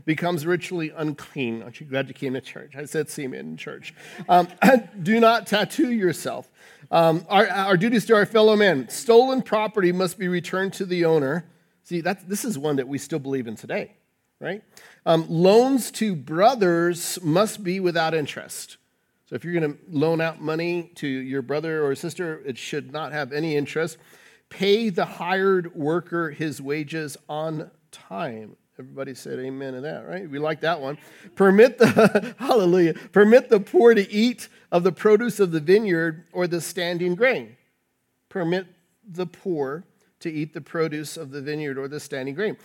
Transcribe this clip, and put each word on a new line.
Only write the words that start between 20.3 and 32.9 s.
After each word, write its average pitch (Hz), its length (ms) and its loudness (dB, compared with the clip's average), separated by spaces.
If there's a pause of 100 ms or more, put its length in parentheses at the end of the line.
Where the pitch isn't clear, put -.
money 165 540 -4
to 147 120 -8
your 131 360 -6
brother 156 420 -4
or 139 80 0
sister, 160 520 -8
it 127 120 -8
should 131 340 -10
not 147 200 -8
have 143 200 -8
any 151 240 -4
interest. 147 420 -4 (520)
Pay 208 400 0
the 175 160 -2
hired 185 720 -2
worker 165 560 -4
his 147 280 -6
wages 147 580 -8 (100)
on 156 420 -8 (220)
time. 117 640 -12 (240)
Everybody 135 340 -12
said 131 260 -12
amen 135 340 -10
to 127 80 -10
that, 156 260 -10
right? 180 200 -12
We 139 120 -10
like 156 220 -4
that 160 180 -2
one. 139 180 -8 (380)
Permit 196 420 8
the, 220 580 4
<laughs> - 40 -20
hallelujah, 180 540 4 (180)